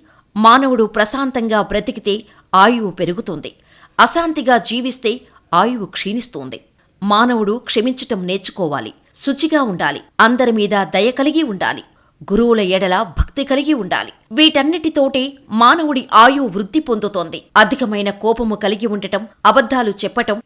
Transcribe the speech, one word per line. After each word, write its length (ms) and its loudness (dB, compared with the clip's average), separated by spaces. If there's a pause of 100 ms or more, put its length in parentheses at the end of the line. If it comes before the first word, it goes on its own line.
(360)
మానవుడు 480 4
ప్రశాంతంగా 760 -2
బ్రతికితే 600 -4 (320)
ఆయువు 360 4
పెరుగుతుంది, 640 -6 (460)
అశాంతిగా 560 2
జీవిస్తే 640 -4 (340)
ఆయువు 300 2
క్షీణిస్తుంది. 760 -8 (420)
మానవుడు 560 2
క్షమించటం 680 -4
నేర్చుకోవాలి, 680 -6 (200)
శుచిగా 480 -2
ఉండాలి, 380 -4 (200)
అందరి 320 4
మీద 180 0
దయ 400 0
కలిగి 320 0
ఉండాలి, 420 -4 (480)
గురువుల 280 4
ఎడల 420 0 (160)
భక్తి 260 -4
కలిగి 300 0
ఉండాలి. 380 -4 (200)
వీటన్నిటితోటే 1000 0 (180)
మానవుడి 640 2
ఆయువు 360 6
వృద్ధి 320 -2
పొందుతోంది. 640 -4 (140)
అధికమైన 540 2
కోపము 440 -2
కలిగి 320 -2
ఉండటం, 420 -4 (180)
అబద్ధాలు 440 2
చెప్పటం, 560 -4